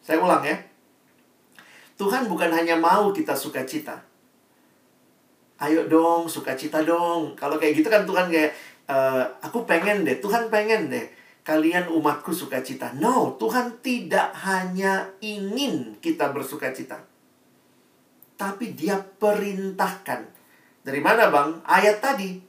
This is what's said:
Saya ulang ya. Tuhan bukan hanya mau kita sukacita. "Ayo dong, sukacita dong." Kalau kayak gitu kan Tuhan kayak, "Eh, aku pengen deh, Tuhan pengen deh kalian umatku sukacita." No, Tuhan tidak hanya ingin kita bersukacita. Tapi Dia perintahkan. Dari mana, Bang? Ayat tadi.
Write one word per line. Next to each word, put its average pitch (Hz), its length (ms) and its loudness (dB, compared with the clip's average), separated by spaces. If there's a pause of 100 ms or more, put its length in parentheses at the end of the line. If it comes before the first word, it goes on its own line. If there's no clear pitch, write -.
Saya 160 220 0
ulang 165 180 4
ya. 151 140 -2 (1400)
Tuhan 226 320 0
bukan 170 160 0
hanya 165 320 2
mau 196 320 4
kita 151 240 -2
sukacita. - 640 -8 (1600)
"Ayo 156 240 2
dong, 165 400 4
sukacita 156 560 -4
dong." 170 560 0
Kalau 151 240 -2
kayak 151 160 2
gitu 262 160 4
kan 202 160 4
Tuhan 180 240 0
kayak, 156 240 2 (320)
"Eh, 131 360 2 (200)
aku - 240 -6
pengen 185 400 2
deh, 123 80 2
Tuhan 220 320 -2
pengen 208 400 2
deh 120 240 -6 (320)
kalian 165 480 0
umatku 151 400 0
sukacita." 127 640 -6
No, 233 400 2
Tuhan 240 480 -2
tidak 202 480 -2 (160)
hanya 190 720 -2
ingin 202 800 -4
kita 156 320 -2
bersukacita. 131 720 -8 (1300)
Tapi 196 400 -6
Dia 196 240 -2
perintahkan. 190 1200 -2 (640)
Dari 139 160 -4
mana, 214 240 6
Bang? 160 400 2
Ayat 208 320 6
tadi. 190 400 -2 (100)